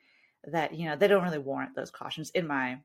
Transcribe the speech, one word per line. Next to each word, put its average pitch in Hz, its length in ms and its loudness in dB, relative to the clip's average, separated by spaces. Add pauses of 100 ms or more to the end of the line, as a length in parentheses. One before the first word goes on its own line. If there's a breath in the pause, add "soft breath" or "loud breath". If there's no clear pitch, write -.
(440)
that, 151 300 -2
you 165 120 -6
know, 151 100 -2
they 185 120 8
don't 196 140 8
really 170 160 0
warrant 135 380 -4
those - 140 -6
cautions - 400 -10
in 175 160 0
my 131 380 -2